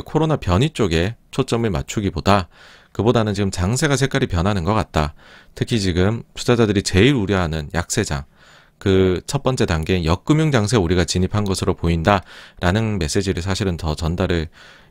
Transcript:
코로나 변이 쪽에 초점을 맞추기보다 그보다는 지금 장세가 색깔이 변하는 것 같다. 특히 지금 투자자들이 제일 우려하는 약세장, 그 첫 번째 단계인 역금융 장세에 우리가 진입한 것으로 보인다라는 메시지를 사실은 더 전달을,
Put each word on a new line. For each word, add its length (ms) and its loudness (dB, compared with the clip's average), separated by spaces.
코로나 320 0
변이 320 0
쪽에 460 0
초점을 380 -2
맞추기보다 800 -2
그보다는 400 2
지금 180 -2
장세가 460 0
색깔이 300 -2
변하는 360 0
것 100 0
같다. 400 -2
특히 260 -2
지금 420 0
투자자들이 500 2
제일 320 4
우려하는 580 -2
약세장, 500 -4
그 480 2
첫 180 -4
번째 220 0
단계인 400 0
역금융 460 0
장세에 280 2
우리가 260 2
진입한 400 0
것으로 280 -2
보인다라는 1300 -2
메시지를 420 -2
사실은 360 -2
더 180 -4
전달을, 520 -2